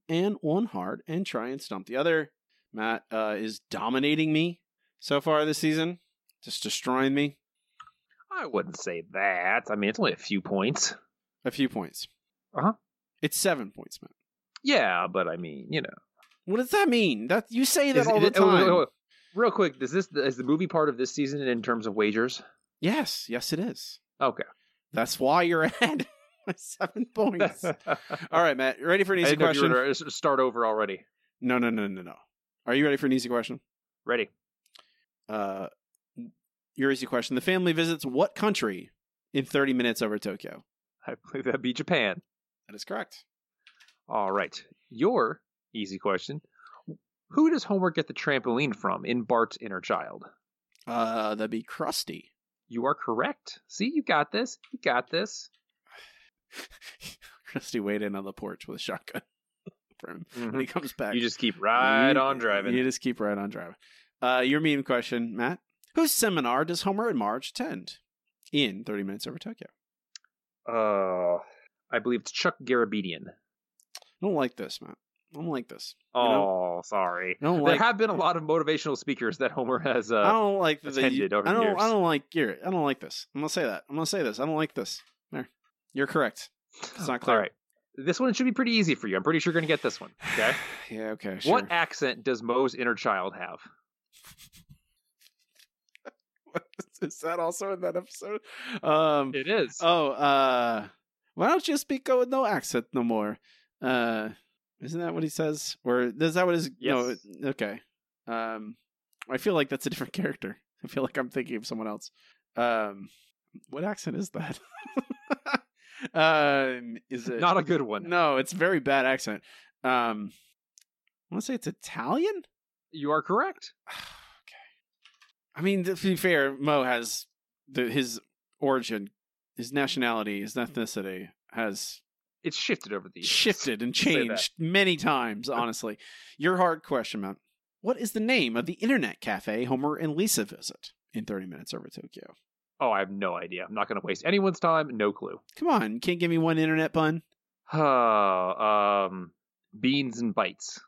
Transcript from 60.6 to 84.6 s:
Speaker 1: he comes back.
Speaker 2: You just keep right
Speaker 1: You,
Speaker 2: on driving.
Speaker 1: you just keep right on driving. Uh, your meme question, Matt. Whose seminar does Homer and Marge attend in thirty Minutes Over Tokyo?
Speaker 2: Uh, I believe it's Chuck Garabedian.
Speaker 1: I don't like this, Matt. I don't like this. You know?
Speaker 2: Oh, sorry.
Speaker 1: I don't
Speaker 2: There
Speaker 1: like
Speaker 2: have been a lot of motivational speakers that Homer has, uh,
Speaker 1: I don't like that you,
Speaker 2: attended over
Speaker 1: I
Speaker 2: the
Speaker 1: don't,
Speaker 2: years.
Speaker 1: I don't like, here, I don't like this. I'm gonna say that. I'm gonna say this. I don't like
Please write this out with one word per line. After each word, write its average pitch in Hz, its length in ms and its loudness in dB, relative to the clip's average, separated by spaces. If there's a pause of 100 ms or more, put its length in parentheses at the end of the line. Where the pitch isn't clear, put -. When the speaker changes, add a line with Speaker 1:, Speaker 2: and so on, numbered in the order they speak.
Speaker 1:
he 131 60 -2
comes 147 260 -8
back. 107 220 -4
Speaker 2:
You 120 60 -2
just 117 180 -2
keep 98 220 -2
right 131 520 4
Speaker 1:
You, 131 80 4
Speaker 2:
on 135 180 0
driving. 104 360 0
Speaker 1:
you 127 100 2
just 131 160 -2
keep 120 200 -4
right 104 160 0
on 101 140 -6
driving. 87 240 -12 (480)
Uh, 127 220 2
your 143 160 4
meme 147 220 2
question, 117 540 -2
Matt. 127 220 -2 (360)
Whose 320 180 4
seminar 151 520 2
does 170 180 -4
Homer 202 260 0
and 156 100 0
Marge 107 320 -2
attend 117 480 -8 (540)
in 113 320 0
thirty 101 200 -6
Minutes 98 220 -8
Over 147 120 -10
Tokyo? - 300 -16 (1000)
Speaker 2:
Uh, 95 680 2 (560)
I 117 60 2
believe 117 200 -2
it's - 120 -12
Chuck - 300 -2
Garabedian. 104 640 -2
Speaker 1:
I - 1000 -14
don't 202 80 0
like 135 220 0
this, - 240 -10
Matt. - 160 -18 (380)
I 147 40 -14
don't 165 120 -6
like 131 180 -6
this. - 260 -16 (200)
You 123 80 4
know? 120 60 6 (500)
Speaker 2:
Oh, - 60 -8
sorry. 92 560 -2
Speaker 1:
I 143 40 -4
don't 175 140 2
Speaker 2:
There 151 140 4
Speaker 1:
like 156 80 4
Speaker 2:
have 226 180 2
been 220 120 2
a 185 40 -2
lot 170 220 2
of 160 80 -6
motivational 156 520 0
speakers 120 420 -4
that 127 120 2
Homer 127 300 -2
has, 123 320 0
uh, 110 100 4
Speaker 1:
I 101 100 6
don't 208 280 2
like 156 220 2
that 139 120 -8
you, 135 60 -2
Speaker 2:
attended 131 320 2
over 104 160 2
Speaker 1:
I 185 40 4
Speaker 2:
the 220 60 2
Speaker 1:
don't, 226 80 2
Speaker 2:
years. 196 160 2
Speaker 1:
I 220 80 2
don't 208 140 2
like, 151 260 2
here, 117 340 0
I 185 60 -4
don't 170 140 0
like 139 160 0
this. - 340 -14
I'm 139 60 -6
gonna 151 80 -2
say 160 160 -2
that. 101 240 -4
I'm 139 80 -8
gonna 160 100 -2
say 190 160 -2
this. 110 180 -2
I 139 60 -2
don't 160 100 -2
like 156 180 0